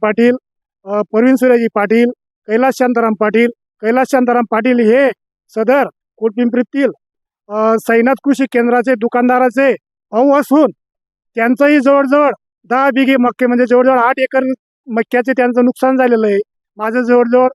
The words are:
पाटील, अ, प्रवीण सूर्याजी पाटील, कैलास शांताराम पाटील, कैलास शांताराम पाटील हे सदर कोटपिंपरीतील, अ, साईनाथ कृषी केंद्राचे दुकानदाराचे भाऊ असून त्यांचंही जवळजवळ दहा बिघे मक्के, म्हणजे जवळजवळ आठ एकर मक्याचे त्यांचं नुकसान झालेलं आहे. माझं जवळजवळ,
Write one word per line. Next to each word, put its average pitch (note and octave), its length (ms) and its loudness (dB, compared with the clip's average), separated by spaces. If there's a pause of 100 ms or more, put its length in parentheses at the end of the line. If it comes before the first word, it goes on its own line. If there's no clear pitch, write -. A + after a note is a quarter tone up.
पाटील, A#3 340 0 (500)
अ, G3+ 160 -4
प्रवीण A#3+ 340 0
सूर्याजी A#3+ 400 0
पाटील, G#3+ 300 0 (420)
कैलास A#3+ 300 0
शांताराम A#3 420 -2
पाटील, A3 280 0 (340)
कैलास B3 300 0
शांताराम A#3+ 400 0
पाटील A#3+ 280 0
हे A#3+ 300 2 (460)
सदर A#3+ 280 0 (340)
कोटपिंपरीतील, A#3+ 720 -2 (600)
अ, A3 300 0
साईनाथ A#3 440 0
कृषी C4+ 280 -2
केंद्राचे A#3+ 440 0
दुकानदाराचे B3 760 0 (380)
भाऊ B3+ 200 2
असून C#4 400 2 (640)
त्यांचंही C#4 440 0
जवळजवळ C#4 520 2 (380)
दहा C4+ 200 0
बिघे C4+ 280 0
मक्के, B3 300 0
म्हणजे B3 220 0
जवळजवळ B3+ 300 2
आठ B3 180 0
एकर C4 220 -2 (480)
मक्याचे A#3+ 440 -4
त्यांचं B3 340 0
नुकसान C4 320 0
झालेलं A#3+ 300 0
आहे. G3+ 100 0 (400)
माझं A3+ 240 -4
जवळजवळ, B3 540 2